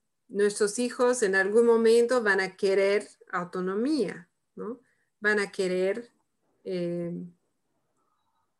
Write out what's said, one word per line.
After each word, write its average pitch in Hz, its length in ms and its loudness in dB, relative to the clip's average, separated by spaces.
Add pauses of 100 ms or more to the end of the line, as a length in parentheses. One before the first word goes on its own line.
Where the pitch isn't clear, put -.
(260)
nuestros 202 540 -2
hijos 247 420 0
en 190 140 0
algún 208 300 2
momento 233 540 4
van 196 200 2
a 185 160 -4
querer 202 520 2 (220)
autonomía, 185 1000 -4 (280)
¿no? 208 240 -12 (400)
Van 208 180 0
a 196 140 -4
querer, 190 580 -2 (540)
eh, 175 500 -4 (1500)